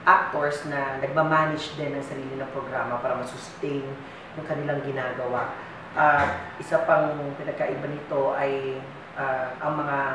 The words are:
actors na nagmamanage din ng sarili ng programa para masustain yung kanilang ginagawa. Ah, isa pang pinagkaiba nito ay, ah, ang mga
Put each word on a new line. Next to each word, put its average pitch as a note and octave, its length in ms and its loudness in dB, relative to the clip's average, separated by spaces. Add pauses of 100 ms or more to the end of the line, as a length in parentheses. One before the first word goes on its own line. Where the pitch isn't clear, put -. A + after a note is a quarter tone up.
actors D3+ 640 4
na C#3 320 -2
nagmamanage D#3 800 2
din C#3 160 -2
ng C#3 80 -4
sarili C3+ 320 -8
ng C3+ 160 -6
programa B2 480 -2
para - 160 0
masustain - 680 -4 (520)
yung D#3 120 -8
kanilang C#3+ 360 -2
ginagawa. B2+ 720 -2 (400)
Ah, D3 460 6 (180)
isa - 240 2
pang D3+ 320 6 (240)
pinagkaiba C#3 480 -2
nito C#3+ 480 0
ay, C3+ 460 0 (340)
ah, C3 480 -2
ang D#3 160 0
mga C#3+ 200 0 (160)